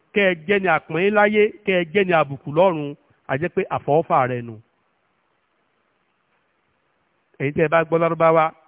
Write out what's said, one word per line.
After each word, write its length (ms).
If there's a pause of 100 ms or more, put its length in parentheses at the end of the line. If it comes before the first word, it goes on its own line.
(140)
kẹ́ 120
ẹ 160
jẹ́ 180
ni 80
àpọ́nlé 420
láyé, 320 (200)
kẹ́ 140
ẹ 80
jẹ́ 220
ni 60
àbùkù 400
lọ́run, 420 (340)
a 80
jẹ́ 120
pé 160
àfọwọ́fà 640
rẹ 140
nù. 120 (2750)
Ẹ̀yin 140
tí 80
ẹ 60
bá 140
gbọ́ 160
Lárúbáwá, 460 (240)